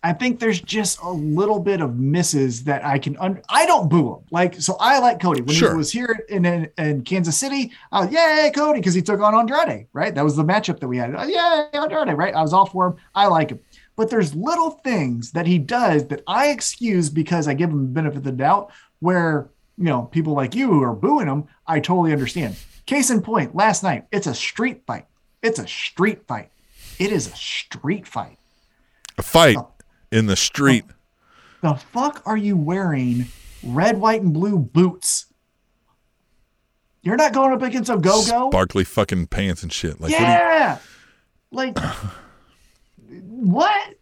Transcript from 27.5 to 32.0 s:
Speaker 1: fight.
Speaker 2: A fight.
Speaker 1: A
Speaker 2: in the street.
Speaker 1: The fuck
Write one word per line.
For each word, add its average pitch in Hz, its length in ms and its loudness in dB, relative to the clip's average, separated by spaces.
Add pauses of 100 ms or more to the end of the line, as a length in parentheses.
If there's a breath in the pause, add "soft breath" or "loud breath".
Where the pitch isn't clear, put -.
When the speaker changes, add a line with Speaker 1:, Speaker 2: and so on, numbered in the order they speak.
Speaker 1:
fight. - 320 -10 (800 soft breath)
Speaker 2:
A - 40 -6
fight. 151 360 6
Speaker 1:
A 120 80 -10 (460)
Speaker 2:
in 113 140 2
the 98 100 2
street. 139 480 2 (800 soft breath)
Speaker 1:
The 151 120 2
fuck 262 520 -4